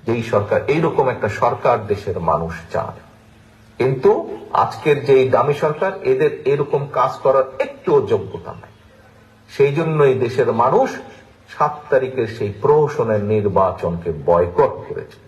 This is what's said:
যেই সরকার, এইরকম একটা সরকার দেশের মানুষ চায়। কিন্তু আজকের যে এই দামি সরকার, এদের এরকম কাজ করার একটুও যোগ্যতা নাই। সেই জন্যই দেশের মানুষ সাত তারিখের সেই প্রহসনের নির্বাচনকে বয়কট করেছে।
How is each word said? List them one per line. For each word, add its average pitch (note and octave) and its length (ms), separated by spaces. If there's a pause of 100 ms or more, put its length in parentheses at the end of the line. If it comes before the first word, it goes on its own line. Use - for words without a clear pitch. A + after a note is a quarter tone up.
যেই A#2 160 (100)
সরকার, G#2 260 (140)
এইরকম D#3 420
একটা - 140 (120)
সরকার A#2+ 360 (160)
দেশের F#2 260 (120)
মানুষ E2 240 (180)
চায়। - 280 (800)
কিন্তু C3+ 320 (520)
আজকের - 340 (100)
যে C#3 140
এই C3 140
দামি C#3 200 (100)
সরকার, F#3+ 280 (200)
এদের C#3+ 200 (200)
এরকম C#3+ 300 (160)
কাজ C3 140 (120)
করার C3 220 (180)
একটুও - 340 (120)
যোগ্যতা F#2 500
নাই। - 120 (760)
সেই C#3 280
জন্যই D3+ 360 (100)
দেশের A#2+ 240 (140)
মানুষ G#3 260 (680)
সাত D3 200 (160)
তারিখের B2+ 460
সেই G2+ 140 (120)
প্রহসনের C#3 600 (100)
নির্বাচনকে F#2 800 (180)
বয়কট F2 440 (140)
করেছে। - 420